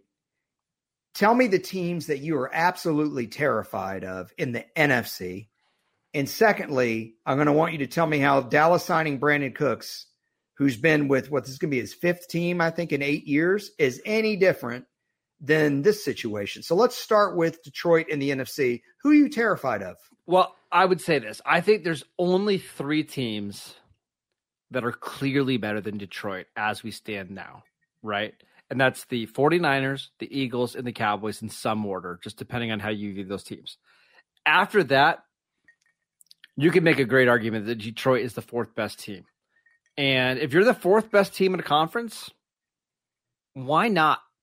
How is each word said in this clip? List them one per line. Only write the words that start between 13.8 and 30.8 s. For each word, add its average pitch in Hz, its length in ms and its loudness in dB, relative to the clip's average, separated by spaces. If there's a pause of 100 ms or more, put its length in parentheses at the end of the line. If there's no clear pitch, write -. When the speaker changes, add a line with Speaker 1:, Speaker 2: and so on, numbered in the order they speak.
Speaker 1:
any 214 320 0
different 135 480 0 (560)
than 147 400 2
this 208 240 2
situation. 104 560 -6
So - 140 -2
let's 240 200 2
start 208 400 2
with 165 280 0
Detroit 165 460 2
in 151 100 -2
the 139 120 0
N 135 80 -2
F 127 80 -4
C. 123 360 -2 (180)
Who 285 80 0
are 302 60 8
you 294 140 8
terrified 151 520 -2
of? 90 160 -12 (280)
Speaker 2:
Well, 180 300 2 (160)
I 175 140 6
would 185 160 2
say 156 180 0
this. 107 260 -10
I 165 160 2
think 196 220 2
there's 160 200 -4 (160)
only 185 400 2
three 151 440 -4
teams 107 720 -8 (960)
that 120 140 -4
are 120 60 -2
clearly 135 680 -2
better 107 240 -4
than 104 160 -8
Detroit 98 480 -10 (100)
as 107 260 -4
we 110 100 -10
stand 98 380 -10
now, - 340 -16 (380)
right? 147 320 -4 (360)
And 127 100 -6
that's 131 260 2
the 117 200 -6
forty-niners, 139 920 0
the - 200 -8
Eagles, 123 360 -2
and 123 120 -10